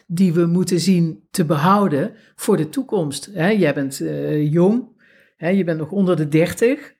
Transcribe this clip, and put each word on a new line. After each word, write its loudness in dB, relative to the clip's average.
die 0
we 2
moeten 0
zien 0
te -2
behouden 0
voor 0
de -2
toekomst. -6
Hè, -2
jij 2
bent, -6
eh, -2
jong, 2
hè, -6
je 2
bent -2
nog -8
onder 2
de 0
dertig. 0